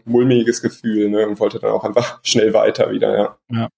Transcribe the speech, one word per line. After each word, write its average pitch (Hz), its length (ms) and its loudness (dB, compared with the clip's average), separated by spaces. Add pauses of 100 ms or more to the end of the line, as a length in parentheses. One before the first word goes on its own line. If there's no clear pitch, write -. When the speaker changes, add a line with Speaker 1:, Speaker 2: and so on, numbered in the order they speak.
Speaker 1:
mulmiges 120 580 2
Gefühl, 107 480 -2
ne, 107 160 0
und 104 120 -6
wollte 110 200 -2
dann 107 120 -2
auch 107 120 -2
einfach 110 400 -2
schnell 110 320 2
weiter 107 360 2
wieder, 107 240 0
ja. 104 220 -2 (140)
Speaker 2:
Ja. 113 260 -4